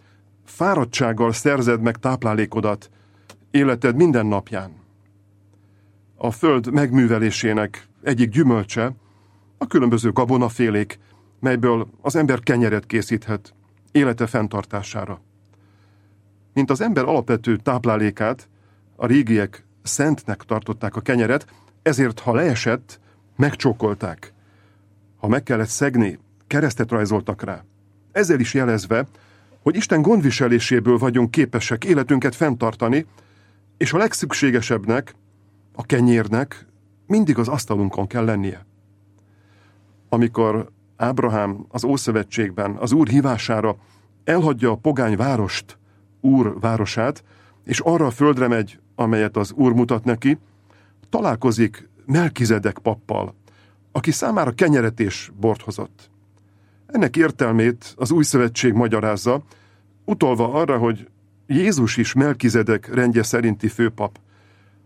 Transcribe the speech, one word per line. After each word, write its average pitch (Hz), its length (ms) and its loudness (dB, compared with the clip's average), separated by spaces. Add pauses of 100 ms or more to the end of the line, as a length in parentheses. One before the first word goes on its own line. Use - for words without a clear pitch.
(440)
"Fáradtsággal 120 880 -2
szerzed 120 500 0
meg 117 160 0
táplálékodat 107 920 -2 (640)
életed 127 440 2
minden 131 300 2
napján." 98 460 -6 (1400)
A 117 160 -4
föld 127 400 0
megművelésének 113 1160 0 (160)
egyik 120 260 0
gyümölcse 120 640 0 (640)
a 269 100 -8
különböző 117 440 2
gabonafélék, 117 880 0 (400)
melyből 120 480 0 (140)
az 143 140 -4
ember 135 240 2
kenyeret 113 460 0
készíthet 107 680 -4 (380)
élete 120 360 2
fenntartására. 101 920 -6 (1300)
Mint 139 160 0
az 135 120 -2
ember 196 220 0
alapvető 120 540 0
táplálékát, 110 920 -2 (460)
a - 100 -6
régiek 113 600 0 (180)
szentnek 143 600 -4
tartották 110 520 -6
a 113 60 -6
kenyeret, 123 460 0 (340)
ezért, 127 380 0
ha 120 140 -2
leesett, 123 640 -2 (360)
megcsókolták. 110 1000 -2 (840)
Ha 110 100 -6
meg 117 160 2
kellett 110 240 0
szegni, 117 520 0 (280)
keresztet 139 440 -2
rajzoltak 104 520 -2
rá. 87 200 -12 (480)
Ezzel 170 280 2
is 117 140 -2
jelezve, 120 520 0 (560)
hogy - 140 0
Isten 175 260 0
gondviseléséből 123 960 2
vagyunk 120 340 0
képesek 120 520 -2
életünket 143 520 2
fenntartani, 123 720 0 (720)
és 147 160 -2
a 165 40 2
legszükségesebbnek, 123 1160 0 (600)
a 120 100 -12
kenyérnek 120 840 0 (400)
mindig 175 300 2
az 117 100 0
asztalunkon 101 600 -4
kell 117 180 -4
lennie. 98 400 -4 (1400)
Amikor 113 600 0 (260)
Ábrahám 110 720 -2
az 117 140 -8
Ószövetségben 107 920 -2
az 117 160 -6
Úr 151 160 4
hívására 113 680 0 (480)
elhagyja 147 480 2
a 104 40 -2
pogány 123 400 0
várost, 110 640 -4 (420)
Úr 131 400 2
városát, 113 640 -2 (400)
és 120 160 -6
arra 165 260 2
a 120 60 0
földre 127 360 2
megy, 113 320 -2 (160)
amelyet 110 420 0
az 101 140 -2
Úr 127 220 2
mutat 120 300 0
neki, 127 340 0 (720)
találkozik 117 800 -2 (160)
Melkizedek 117 720 0
pappal, 104 580 -6 (560)
aki 147 200 -2
számára 175 400 -2
kenyeret 120 480 2
és - 400 -4
bort 107 220 0
hozott. - 480 -14 (760)
Ennek 196 300 0
értelmét 120 800 2
az 123 140 -2
Új 165 120 4
Szövetség 123 500 2
magyarázza, 110 680 0 (640)
utalva 127 480 2
arra, 151 240 0
hogy 117 320 -2 (380)
Jézus 143 500 2
is - 160 0
Melkizedek 117 800 0
rendje 120 300 2
szerinti 110 440 -2
főpap. 110 520 -4 (680)